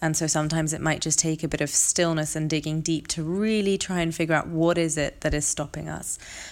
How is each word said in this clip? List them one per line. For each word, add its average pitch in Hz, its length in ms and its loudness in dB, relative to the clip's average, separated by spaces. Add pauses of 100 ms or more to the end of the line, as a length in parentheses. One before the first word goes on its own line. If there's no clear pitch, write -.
And 160 160 0
so 160 120 0
sometimes 156 440 0
it 160 80 -6
might 156 200 0
just 156 180 2
take 160 240 0
a 160 60 -2
bit 147 120 -2
of 147 80 2
stillness 160 680 2
and 156 120 0
digging 156 320 0
deep 156 280 -2
to 165 160 -4
really 196 520 2
try 185 260 -2
and 165 120 0
figure 160 220 2
out 151 100 0
what 170 320 4
is 160 180 0
it 147 260 -2
that 151 120 2
is 147 100 0
stopping 151 440 -4
us. - 280 -8 (360)